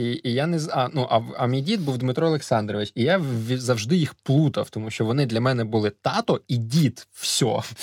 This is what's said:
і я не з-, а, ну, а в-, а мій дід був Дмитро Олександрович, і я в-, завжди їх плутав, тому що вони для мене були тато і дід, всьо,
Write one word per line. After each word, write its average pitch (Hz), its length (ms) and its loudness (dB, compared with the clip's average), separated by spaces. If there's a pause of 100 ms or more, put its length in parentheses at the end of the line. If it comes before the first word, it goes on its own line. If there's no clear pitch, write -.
(240)
і 120 100 -2
я 139 140 0
не 170 120 0
з-, 151 140 -6
а, 127 200 0
ну, 127 160 0
а 113 80 2
в-, 117 200 -2
а 127 100 0
мій 131 140 0
дід 190 200 -2
був 139 160 -2
Дмитро 127 300 0
Олександрович, 107 680 -2
і 113 80 0
я 170 140 4
в-, 127 400 -2
завжди 123 400 0
їх 156 160 0
плутав, 139 560 2
тому 110 220 -8
що 113 140 -2
вони 131 200 2
для 113 160 0
мене 123 220 2
були 107 260 0
тато - 580 0
і 120 100 0
дід, 120 560 0
всьо, 110 500 -2 (200)